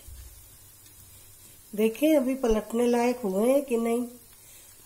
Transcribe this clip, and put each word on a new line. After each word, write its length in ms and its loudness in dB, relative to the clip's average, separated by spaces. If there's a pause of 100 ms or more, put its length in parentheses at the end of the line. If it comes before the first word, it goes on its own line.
(1700)
देखें 440 2
अभी 200 0
पलटने 500 0
लायक 360 0
हुए 280 0
हैं 120 2
कि 140 -2
नहीं, 280 -2 (800)